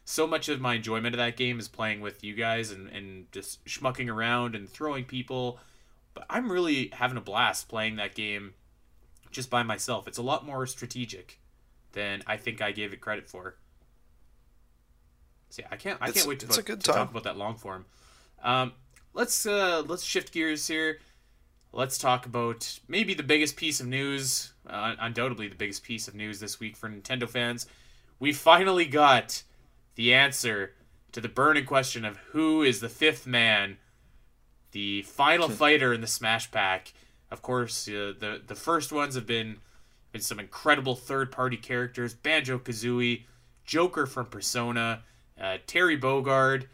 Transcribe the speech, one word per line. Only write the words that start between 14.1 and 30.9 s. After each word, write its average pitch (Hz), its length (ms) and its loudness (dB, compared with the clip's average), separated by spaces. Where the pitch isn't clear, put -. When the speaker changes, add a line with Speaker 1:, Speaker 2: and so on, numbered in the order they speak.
Speaker 1:
So - 120 -14
yeah, - 100 -16
I - 60 -8
can't, 190 240 -6
I - 80 -2
Speaker 2:
It's, - 80 0
Speaker 1:
can't - 100 4
wait 135 140 -4
to, 131 60 -10
Speaker 2:
it's - 100 2
a 226 40 0
Speaker 1:
to 208 40 -12
Speaker 2:
good 208 180 -6
Speaker 1:
talk - 120 4
Speaker 2:
time. 127 140 2
Speaker 1:
about 113 140 -8
that 95 140 -6
long 107 180 -6
form. 95 300 -12
Um, 127 300 0
let's, 233 320 0
uh, 190 420 2
let's 175 160 -6
shift - 300 -2
gears 160 340 0
here. 156 320 -2
Let's 131 260 -2
talk 127 280 2
about 117 640 -4
maybe 190 260 0
the 156 100 -4
biggest 151 320 4
piece 151 240 -2
of 123 80 -6
news, 135 640 -2
uh, 110 300 -2
undoubtedly 117 480 -2
the 95 80 -12
biggest 101 280 -6
piece 113 240 -6
of 98 80 -16
news 104 240 -8
this 104 200 -8
week 110 160 -8
for 113 140 -10
Nintendo 117 400 -6
fans. 120 380 -4
We 143 140 2
finally 175 520 8
got 139 580 6
the 120 180 6
answer 123 600 4